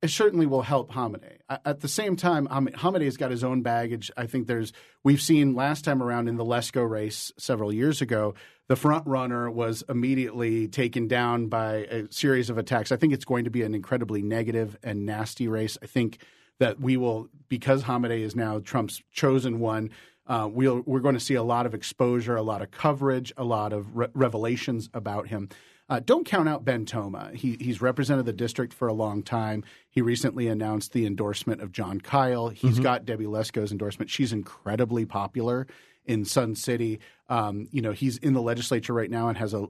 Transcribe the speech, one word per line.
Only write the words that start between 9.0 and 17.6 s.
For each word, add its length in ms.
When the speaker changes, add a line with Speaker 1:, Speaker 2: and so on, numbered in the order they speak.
Speaker 1:
runner 420
was 380
immediately 800
taken 400
down 400
by 420
a 220
series 380
of 80
attacks. 340
I 60
think 160
it's 120
going 200
to 40
be 140
an 100
incredibly 480
negative 600
and 220
nasty 420
race. 340
I 40
think 340
that 220
we 160
will, 320
because 360